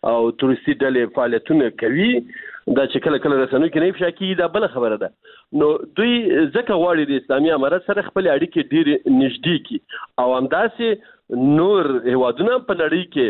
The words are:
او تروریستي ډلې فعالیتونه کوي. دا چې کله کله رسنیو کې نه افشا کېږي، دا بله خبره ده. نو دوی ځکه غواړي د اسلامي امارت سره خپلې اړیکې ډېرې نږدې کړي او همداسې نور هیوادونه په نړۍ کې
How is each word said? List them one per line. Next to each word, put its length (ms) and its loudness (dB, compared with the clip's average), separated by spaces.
او 180 2
تروریستي 500 -2
ډلې 400 0
فعالیتونه 500 0
کوي. 260 0
دا 80 0
چې 180 -4
کله 220 0
کله 180 2
رسنیو 300 0
کې 100 0
نه 80 2
افشا 180 -2
کېږي، 320 -4
دا 40 0
بله 220 -2
خبره 260 -2
ده. 40 -8
نو 100 4
دوی 140 2
ځکه 240 -2
غواړي 320 2
د 100 -2
اسلامي 380 0
امارت 320 -2
سره 160 -4
خپلې 260 -2
اړیکې 260 -2
ډېرې 220 2
نږدې 360 -2
کړي 100 -6
او 40 2
همداسې 480 -2
نور 200 4
هیوادونه 580 0
په 140 0
نړۍ 220 0
کې 160 2